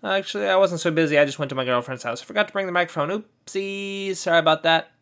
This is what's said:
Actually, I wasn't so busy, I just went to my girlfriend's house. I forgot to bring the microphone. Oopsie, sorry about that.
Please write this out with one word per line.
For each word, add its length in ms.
Actually, 420
I 80
wasn't 280
so 100
busy, 260
I 60
just 160
went 80
to 80
my 80
girlfriend's 400
house. 180
I 40
forgot 200
to 60
bring 140
the 60
microphone. 380
Oopsie, 1040
sorry 240
about 240
that. 400